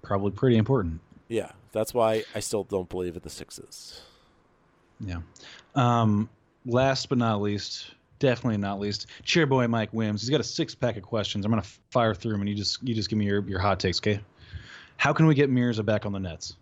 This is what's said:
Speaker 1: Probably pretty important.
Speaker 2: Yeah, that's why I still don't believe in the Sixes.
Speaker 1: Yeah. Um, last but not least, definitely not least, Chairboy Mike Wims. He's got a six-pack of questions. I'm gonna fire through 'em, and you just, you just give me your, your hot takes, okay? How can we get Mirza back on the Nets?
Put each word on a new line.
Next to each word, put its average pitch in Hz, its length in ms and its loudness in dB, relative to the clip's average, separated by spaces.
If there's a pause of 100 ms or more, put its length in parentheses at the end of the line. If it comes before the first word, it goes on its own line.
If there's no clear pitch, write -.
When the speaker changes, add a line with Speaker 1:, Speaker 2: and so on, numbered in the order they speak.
Speaker 1:
Probably 101 300 0
pretty 120 260 4
important. 107 420 0 (280)
Speaker 2:
Yeah, 104 240 -4 (200)
that's 110 220 -2
why 110 300 2 (100)
I 107 60 -4
still 104 240 -2
don't 92 260 -4
believe 90 260 -4
in 90 60 -10
the - 80 -14
Sixes. - 720 -18 (1000)
Speaker 1:
Yeah. 90 200 -8 (560)
Um, 113 540 4 (360)
last 127 440 2
but 127 100 2
not 113 240 2
least, - 480 -6 (260)
definitely 120 400 0
not 101 220 -2
least, 101 260 -4 (180)
Chairboy 135 440 4
Mike 113 260 -2
Wims. 107 280 -2
He's 117 100 -4
got 120 100 2
a - 40 -4
six-pack - 520 -4
of 95 60 -12
questions. 104 420 -4
I'm 110 60 2
gonna 110 100 2 (300)
fire 113 240 2
through 110 180 -4
'em, 101 80 -2
and 101 80 -2
you 101 60 -4
just, - 260 -6
you 123 140 -2
just 107 140 -2
give 107 100 0
me 104 60 2
your, 101 220 0
your 95 120 -4
hot 95 200 2
takes, 90 200 0
okay? 104 200 0 (760)
How 147 180 2
can 160 140 6
we 151 80 6
get 135 160 4
Mirza 123 320 2
back 107 240 0
on 101 60 -4
the 95 60 -6
Nets? 85 420 -8